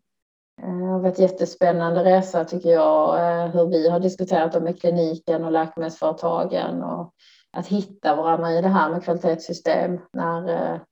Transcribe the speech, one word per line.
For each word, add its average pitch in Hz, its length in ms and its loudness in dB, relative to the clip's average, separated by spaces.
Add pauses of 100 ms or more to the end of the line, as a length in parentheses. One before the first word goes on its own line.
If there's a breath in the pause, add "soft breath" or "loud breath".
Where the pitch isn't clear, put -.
(600)
Eh, 180 180 -8
det 180 60 -4
har 185 140 -2
varit 185 200 0
jättespännande 175 840 2
resa 185 420 4
tycker 185 240 -2
jag, 160 500 4
eh, 170 320 0
hur 170 160 4
vi 165 220 2
har 175 100 2
diskuterat 185 520 0
dem 170 120 0
med 170 180 -4
kliniken 165 640 0
och 165 60 -4
läkemedelsföretagen 170 1300 -4
och 170 300 -8 (440 soft breath)
att 180 100 -8
hitta 190 480 -2
varandra 165 360 0
i 165 100 2
det 190 80 0
här 175 200 2
med 175 140 -4
kvalitetssystem 175 960 -2 (140)
när, 170 360 -4 (240)
eh, 165 60 -8 (120)